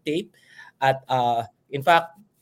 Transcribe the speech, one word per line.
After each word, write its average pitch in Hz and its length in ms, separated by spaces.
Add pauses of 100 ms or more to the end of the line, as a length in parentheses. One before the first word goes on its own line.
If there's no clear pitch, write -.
tape, 160 320 (480)
at, 135 240
ah, 120 400 (240)
in 139 80
fact, 165 400 (220)